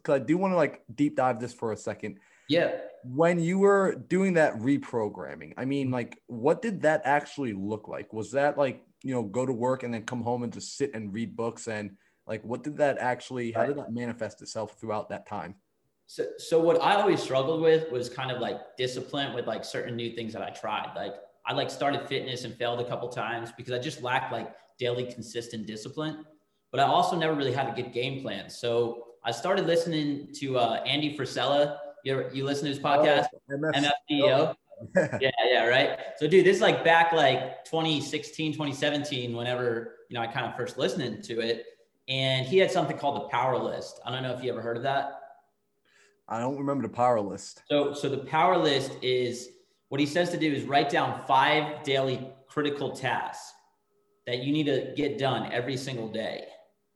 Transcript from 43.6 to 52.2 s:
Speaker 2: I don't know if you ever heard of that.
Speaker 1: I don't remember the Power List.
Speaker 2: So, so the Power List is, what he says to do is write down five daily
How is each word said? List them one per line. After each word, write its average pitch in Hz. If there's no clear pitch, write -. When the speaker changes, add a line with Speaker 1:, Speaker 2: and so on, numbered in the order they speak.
Speaker 2:
I 120
don't 127
know 127
if 123
you 123
ever 113
heard 117
of 120
that. 139
Speaker 1:
I 110
don't 131
remember 139
the -
Power 123
List. 98
Speaker 2:
So, 143
so -
the -
Power 175
List 139
is, 123
what 139
he 147
says 175
to 170
do 151
is 131
write 139
down 139
five 147
daily 135